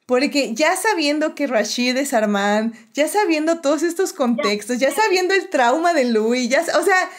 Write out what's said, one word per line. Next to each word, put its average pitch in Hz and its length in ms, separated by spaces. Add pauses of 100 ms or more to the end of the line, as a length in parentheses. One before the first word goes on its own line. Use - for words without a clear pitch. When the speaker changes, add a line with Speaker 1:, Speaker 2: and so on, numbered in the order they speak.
(100)
Speaker 1:
Porque 254 440
ya 311 200
sabiendo 311 600
que 285 100
Rashid 247 500
es 277 160
Armand, 214 640 (200)
ya 294 120
sabiendo 330 540
todos 294 240
estos 349 260
Speaker 2:
Ya. - 60
Speaker 1:
contextos, 240 640
ya 269 100
sabiendo 381 440
el 359 160
trauma 311 440
de 269 100
Louis, 233 440
ya 294 160
sa-, - 160
o - 20
sea, 370 260 (100)